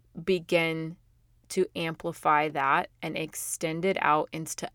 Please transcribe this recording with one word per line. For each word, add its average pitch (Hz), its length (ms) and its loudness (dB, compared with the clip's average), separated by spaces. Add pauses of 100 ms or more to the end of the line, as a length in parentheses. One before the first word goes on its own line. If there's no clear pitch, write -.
(240)
begin 165 720 0 (540)
to 185 160 2 (100)
amplify 160 760 0
that 147 400 2 (120)
and 160 160 -4
extend 165 680 -4
it 190 160 2
out 151 300 4
into - 440 -8